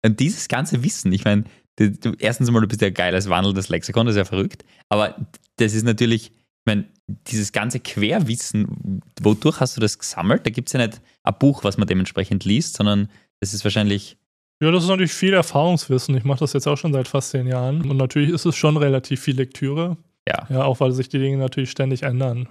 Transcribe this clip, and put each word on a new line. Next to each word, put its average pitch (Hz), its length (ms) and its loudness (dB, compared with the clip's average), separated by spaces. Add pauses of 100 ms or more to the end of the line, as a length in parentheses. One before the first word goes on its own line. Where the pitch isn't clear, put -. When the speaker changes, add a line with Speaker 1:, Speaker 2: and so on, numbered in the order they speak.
Speaker 1:
Und 110 140 4
dieses 160 280 0
ganze 127 360 -2
Wissen, - 280 -2
ich 98 140 0
mein, 104 200 4 (320)
du, 107 120 4
du, 104 300 -4
erstens 120 320 2
mal, 113 100 6
du 107 60 2
bist 104 140 -2
ja 101 80 4
ein 90 40 -6
geiles 92 360 0
wandelndes 95 400 2
Lexikon, 87 360 0
das 117 80 2
ist 101 60 4
ja 92 60 2
verrückt. 98 380 -4 (260)
Aber 104 260 0 (420)
das 110 160 2
ist 110 100 0
natürlich, 113 440 2
ich - 400 -14
mein, 104 180 0 (220)
dieses 104 440 -6
ganze 113 280 -2
Querwissen, 107 1200 -2 (200)
wodurch 107 380 2
hast 127 160 0
du 113 60 -4
das 107 160 0
gesammelt? - 480 -2
Da 110 60 -2
gibt's 127 220 -8
ja 123 120 0
nicht - 160 -8 (220)
ein - 160 0
Buch, 139 240 2
was - 140 0
man 104 100 2
dementsprechend 92 580 -2
liest, 107 300 0
sondern 104 340 0 (300)
das 98 160 -6
ist 101 80 -10
wahrscheinlich 104 540 -2 (440)
Speaker 2:
Ja, 156 100 4
das 175 120 2
ist 175 60 0
natürlich 190 240 0
viel 190 200 2
Erfahrungswissen. 151 840 2
Ich 113 60 -2
mach 139 140 0
das 147 160 -2
jetzt 139 140 -2
auch 147 100 0
schon 156 160 -2
seit 131 140 0
fast - 240 -2
zehn 127 160 -2
Jahren. 131 420 -2
Und 135 80 0
natürlich 143 320 2
ist 170 160 -2
es 165 100 2
schon 156 220 2
relativ 135 440 0
viel 135 140 -2
Lektüre. 143 640 -4 (300)
Speaker 1:
Ja. - 220 -2
Speaker 2:
Ja, 131 140 0
auch 135 160 0
weil 131 120 2
sich 127 180 -4
die 143 100 -2
Dinge 135 180 0
natürlich 131 340 -4
ständig 131 320 -2
ändern. 123 480 -2